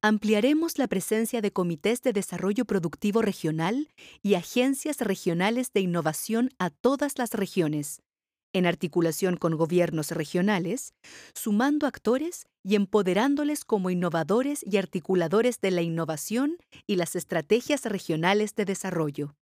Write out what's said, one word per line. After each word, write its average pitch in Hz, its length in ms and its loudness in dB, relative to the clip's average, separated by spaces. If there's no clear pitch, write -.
Ampliaremos 220 760 2
la 254 80 2
presencia 220 540 -2
de 208 120 -2
comités 185 480 -2
de 254 100 0
desarrollo 196 540 -2
productivo 196 560 0
regional 190 640 -2
y 202 100 4
agencias 262 640 0
regionales 196 760 -2
de 208 80 2
innovación 180 760 0
a 175 140 -2
todas 277 480 0
las 240 140 -2
regiones, 156 680 -2
en 180 120 2
articulación 175 720 0
con 165 180 0
gobiernos 165 560 2
regionales, 175 800 -2
sumando 277 540 2
actores 269 600 -2
y 196 100 2
empoderándoles 214 880 2
como 190 260 0
innovadores 180 760 0
y 196 100 -2
articuladores 190 880 0
de 196 100 0
la 175 120 0
innovación 170 760 -2
y 202 120 0
las 175 180 -2
estrategias 208 680 0
regionales 202 680 0
de 208 100 0
desarrollo. 160 800 -4